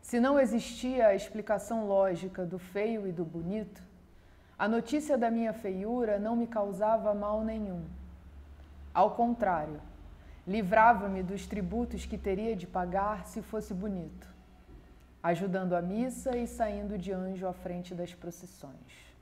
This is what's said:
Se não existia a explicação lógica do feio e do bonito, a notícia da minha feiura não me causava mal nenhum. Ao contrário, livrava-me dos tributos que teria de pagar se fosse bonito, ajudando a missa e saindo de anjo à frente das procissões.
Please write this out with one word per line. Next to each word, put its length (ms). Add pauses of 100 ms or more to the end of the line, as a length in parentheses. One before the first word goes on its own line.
Se 180
não 220
existia 680
a 60
explicação 720
lógica 580
do 140
feio 480
e 60
do 120
bonito, 640 (680)
a 100
notícia 480
da 140
minha 240
feiura 640
não 180
me 100
causava 680
mal 280
nenhum. 400 (1080)
Ao 200
contrário, 680 (680)
livrava-me 760
dos 240
tributos 580
que 140
teria 360
de 120
pagar 580
se 160
fosse 320
bonito, 560 (920)
ajudando 500
a 80
missa 560
e 100
saindo 520
de 120
anjo 360
à 80
frente 400
das 180
procissões. 1000 (120)